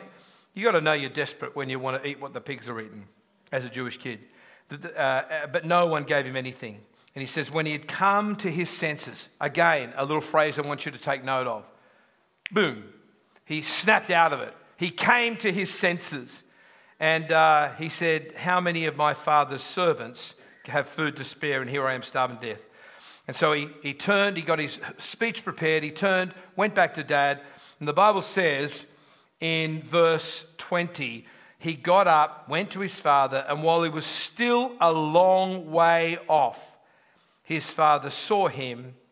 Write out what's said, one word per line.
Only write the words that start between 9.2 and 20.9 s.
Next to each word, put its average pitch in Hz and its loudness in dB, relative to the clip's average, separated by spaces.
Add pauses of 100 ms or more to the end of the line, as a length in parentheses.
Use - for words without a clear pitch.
again, 147 2
a 139 0
little 151 0
phrase 151 2
I 151 -4
want 143 -6
you 143 -8
to 120 -14
take 139 -2
note 131 0
of. 110 -8 (800)
Boom. 135 -2 (500)
He 156 -8
snapped - 2
out 170 6
of 135 -4
it. 113 -10 (220)
He 180 -2
came 233 2
to 208 0
his 185 -2
senses. 170 -4 (560)
And, 160 0
uh, 151 4
he 165 -8
said, 160 -2
"How 180 0
many 170 -2
of 143 -4
my 147 2
father's 143 0
servants 131 -2 (320)
have 139 -2
food 151 -4